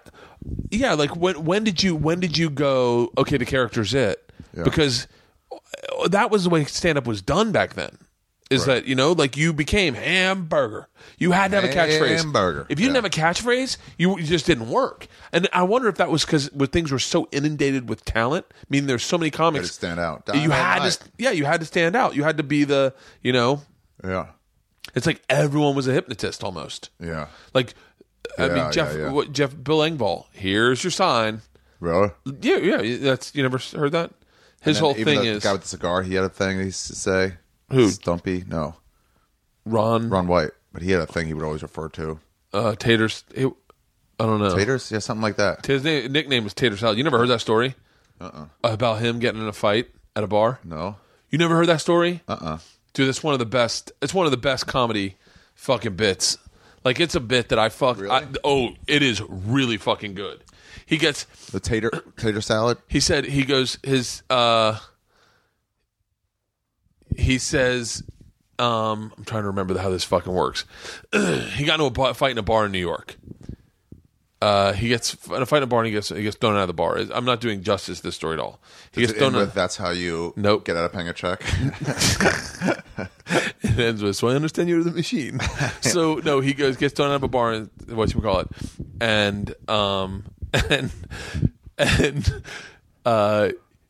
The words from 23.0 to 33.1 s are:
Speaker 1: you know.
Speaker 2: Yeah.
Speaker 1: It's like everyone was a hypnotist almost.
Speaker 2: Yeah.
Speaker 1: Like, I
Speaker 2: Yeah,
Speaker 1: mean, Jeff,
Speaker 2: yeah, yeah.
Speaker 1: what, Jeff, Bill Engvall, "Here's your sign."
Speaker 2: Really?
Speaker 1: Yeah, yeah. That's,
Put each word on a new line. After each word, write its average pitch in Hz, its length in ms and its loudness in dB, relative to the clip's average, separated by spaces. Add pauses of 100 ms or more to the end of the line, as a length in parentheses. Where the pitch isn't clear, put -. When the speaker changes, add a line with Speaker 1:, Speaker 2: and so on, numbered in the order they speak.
Speaker 1:
you 123 120 2
know. 131 280 2 (400)
Speaker 2:
Yeah. 92 240 -4 (680)
Speaker 1:
It's 127 120 -2
like 156 220 0
everyone 147 460 2
was 135 120 -2
a 131 60 0
hypnotist 120 500 -4
almost. 82 460 -8 (100)
Speaker 2:
Yeah. 80 280 -8 (260)
Speaker 1:
Like, 131 220 0 (640)
I 131 80 0
Speaker 2:
Yeah, 85 80 2
Speaker 1:
mean, 82 180 0
Jeff, 151 220 0
Speaker 2:
yeah, 78 40 -4
yeah. 76 120 -4
Speaker 1:
what, 139 220 -2
Jeff, 135 180 0 (120)
Bill 151 180 0
Engvall, 139 520 -2
"Here's 110 520 2
your 180 60 -2
sign." 113 520 0 (380)
Speaker 2:
Really? 87 300 2 (300)
Speaker 1:
Yeah, 294 160 2
yeah. 123 420 0
That's, 131 360 -2